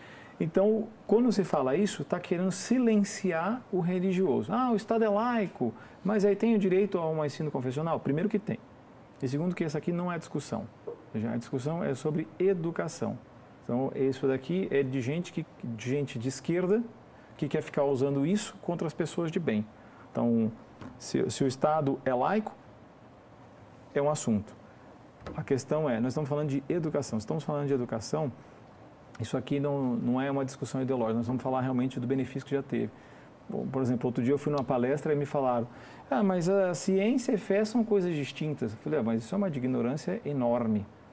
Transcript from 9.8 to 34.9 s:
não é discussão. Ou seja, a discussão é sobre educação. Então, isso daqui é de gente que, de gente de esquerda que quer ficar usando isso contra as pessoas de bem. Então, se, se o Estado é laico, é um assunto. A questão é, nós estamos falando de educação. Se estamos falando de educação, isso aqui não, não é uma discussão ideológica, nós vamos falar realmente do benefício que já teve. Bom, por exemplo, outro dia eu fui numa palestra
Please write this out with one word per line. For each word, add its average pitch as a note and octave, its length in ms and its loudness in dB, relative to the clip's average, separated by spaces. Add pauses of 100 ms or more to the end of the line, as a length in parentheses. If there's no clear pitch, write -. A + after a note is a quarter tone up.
não F3 180 -2
é E3+ 60 -2
discussão. - 500 -6 (200)
Ou - 100 -10 (160)
seja, A2+ 180 -2
a A#2+ 60 -2
discussão C#3+ 480 -4
é C#3+ 100 0
sobre D#3 320 -2 (120)
educação. E3+ 800 0 (460)
Então, B2 300 0
isso C3+ 320 0
daqui C3+ 440 0
é C#3 120 4
de C3 200 -2
gente D#3 280 -2
que, D#3+ 140 -6 (180)
de A#2 280 -6
gente C#3 280 -2
de A#2 100 -4
esquerda F3+ 540 2 (540)
que D3+ 100 -2
quer D3+ 160 0
ficar - 220 0
usando C#3 400 2
isso G3+ 380 0
contra E3+ 240 -2
as D3+ 80 -4
pessoas E3+ 360 -2
de F3+ 80 0
bem. A2 280 0 (440)
Então, A#2 400 2 (480)
se, - 320 -2
se C#3 140 0
o - 20 4
Estado C#3 560 2
é C3 120 0
laico, F3 400 0 (1400)
é C#3+ 60 0
um C#3+ 80 2
assunto. A#2 480 -2 (800)
A D#3 80 -4
questão D3+ 440 0
é, A2+ 120 0
nós B2 120 0
estamos D3+ 180 -2
falando D3 180 0
de C#3 180 -2
educação. D3+ 540 -2
Se - 40 -8
estamos D#3 200 -4
falando D3 220 -2
de C#3 80 0
educação, B2 580 -2 (880)
isso A2 160 -4
aqui C3+ 240 -2
não, C#3 360 0
não B2 240 0
é C#3 100 -2
uma C#3 140 0
discussão C3 360 -6
ideológica, B2 380 0
nós A2+ 80 -2
vamos B2 160 -2
falar C3 180 0
realmente B2+ 400 0
do A#2+ 60 -4
benefício C3 400 -2
que - 80 -4
já C#3 80 0
teve. A2+ 280 -2 (580)
Bom, B2+ 180 -4
por B2+ 160 -2
exemplo, B2 260 2
outro A#2+ 160 0
dia C3 80 4
eu C#3+ 60 4
fui D3 120 -2
numa C#3+ 140 0
palestra C#3 480 2